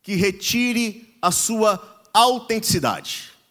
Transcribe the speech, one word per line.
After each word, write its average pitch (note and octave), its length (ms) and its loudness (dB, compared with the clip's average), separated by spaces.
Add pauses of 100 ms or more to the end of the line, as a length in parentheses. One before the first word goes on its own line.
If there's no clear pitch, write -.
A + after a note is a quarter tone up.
que G3 140 -6
retire A#3 1040 -2
a F3 100 2
sua G#3+ 720 -2 (100)
autenticidade. A3 1160 0 (200)